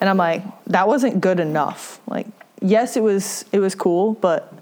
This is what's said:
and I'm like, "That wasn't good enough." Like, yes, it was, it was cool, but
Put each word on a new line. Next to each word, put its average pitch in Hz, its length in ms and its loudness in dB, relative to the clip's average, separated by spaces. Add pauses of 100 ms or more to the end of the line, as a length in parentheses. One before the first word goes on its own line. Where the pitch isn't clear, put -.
and 190 80 2
I'm 190 80 2
like, 170 260 0 (260)
"That 190 200 2
wasn't 247 320 2
good 185 200 2
enough." 151 680 -4
Like, - 200 -8 (360)
yes, 214 340 2
it 233 60 2
was, 196 500 0
it 202 60 2
was 190 160 0
cool, 190 480 0
but 170 400 0